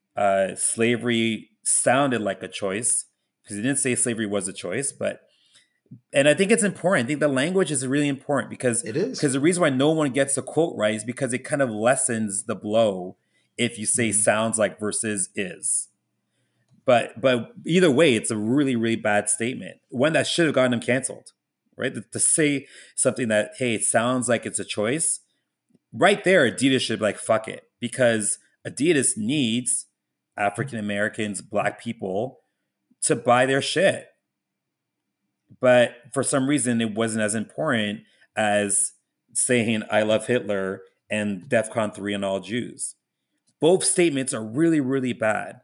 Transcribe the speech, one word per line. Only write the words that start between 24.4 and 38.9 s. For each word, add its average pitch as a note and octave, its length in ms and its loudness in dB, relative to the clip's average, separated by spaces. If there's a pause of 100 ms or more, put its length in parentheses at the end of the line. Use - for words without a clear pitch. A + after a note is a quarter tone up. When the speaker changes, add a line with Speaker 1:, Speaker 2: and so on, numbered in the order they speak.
Speaker 1:
it's G2+ 140 -6
a G2+ 80 -8
choice," B2 540 -2 (760)
right F3 300 4
there, E3+ 260 6
Adidas B2 320 2
should A2 160 -2
be G#2+ 60 -2
like, G2 140 0
"Fuck - 300 0
it," - 160 -14 (160)
because A#2 580 0 (280)
Adidas C#3 500 0
needs A#2+ 720 -2 (500)
African A2+ 420 -2
Americans, G#2 600 -4
Black G#2 400 -4
people A2 600 -6 (600)
to D3 140 0
buy B2 300 4
their C3+ 160 2
shit. D3+ 460 0 (1500)
But B2 340 6 (180)
for C3 100 0
some C3+ 260 0
reason, B2 320 0
it A2 140 -2
wasn't A2 280 0
as G#2+ 120 0
important A2 680 -4 (360)
as G#2 560 0 (400)